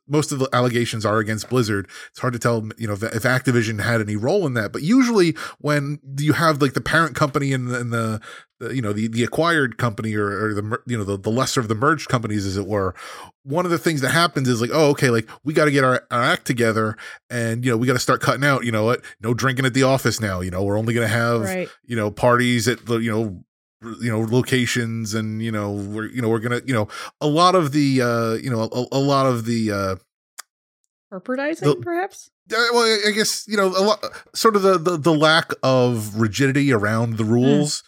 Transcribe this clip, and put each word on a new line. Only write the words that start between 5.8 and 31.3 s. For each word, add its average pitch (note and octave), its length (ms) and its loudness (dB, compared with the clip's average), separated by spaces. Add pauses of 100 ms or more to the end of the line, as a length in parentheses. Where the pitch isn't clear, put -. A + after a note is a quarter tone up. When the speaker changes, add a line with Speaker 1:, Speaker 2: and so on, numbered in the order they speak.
Speaker 1:
you D3+ 140 4
have, D#3 280 2
like, C#3 120 2
the C3+ 80 -2
parent D#3 340 0
company C#3 380 0
and, B2+ 180 -4
and A#2+ 200 -4
the, A2+ 300 -2 (380)
the, A#2 160 -6
you C3 80 -2
know, G#2 100 -2
the, A2 140 -2
the A2+ 160 0
acquired D#3 560 0
company A2 360 -4
or, G2+ 300 -2
or G#2+ 80 -2
the G2+ 80 -4
mer-, G#2+ 240 -6
you A#2+ 100 -4
know, G#2+ 80 -2
the, G2 140 -2
the G2 140 -4
lesser B2+ 280 0
of A2+ 100 -2
the A2 60 0
merged C#3+ 320 0
companies, G#2+ 380 -2
as F#2+ 100 -4
it G2 120 -4
were, F#2+ 260 -2 (480)
one D#3 240 -2
of F3 60 0
the E3 80 0
things D#3 220 0
that C3 100 -2
happens D#3 360 0
is A#2+ 140 2
like, A#2+ 100 -2
Oh, D3 200 4
okay, C#3+ 180 2
like, A2+ 180 0 (160)
we D#3 120 -4
gotta D3+ 160 4
get C#3 120 4
our, B2+ 280 2
our B2 100 0
act D#3+ 240 0
together, A2+ 500 0 (360)
and, A#2 340 -4
you C3 60 2
know, A#2 60 2
we B2 100 0
gotta B2+ 120 2
start - 220 0
cutting C3 240 -2
out, C#3 180 2
you A#2+ 80 -2
know G#2+ 140 0
what, A#2+ 180 0 (180)
no A#2 120 0
drinking B2+ 320 -2
at B2+ 80 0
the C3 100 4
office C3 380 2
now, G2 180 -2
you F#2 120 -6
know, F#2 120 -2
we're G2+ 140 0
only A2+ 160 -2
gonna A#2 140 0
have, A#2 340 0
Speaker 2:
Right. - 280 -6 (140)
Speaker 1:
you A#2+ 120 -8
know, G#2+ 160 -2
parties A#2+ 560 2
at A#2+ 180 0
the, A#2 140 0
you A2+ 120 -2
know, G#2+ 320 -4 (560)
you A#2+ 100 -4
know, A2 120 0
locations, A2+ 920 0
and, A2 300 -4
you A2+ 80 -4
know, G#2 220 -4
we're, G#2 320 -6
you B2 160 -8
know, A2+ 80 0
we're A2+ 100 2
gonna, A#2+ 260 -4
you C3 80 -2
know, G#2+ 140 0 (320)
a D3+ 80 0
lot E3+ 260 4
of D#3 200 2
the, C#3 280 4
uh, A#2 340 0
you C3 140 -6
know, A2+ 120 0
a, B2 320 -4
a C3 40 2
lot C#3 280 4
of A#2+ 180 0
the, A2+ 300 0
uh, G2 220 -2 (1160)
Speaker 2:
Corporatizing, C4+ 480 -6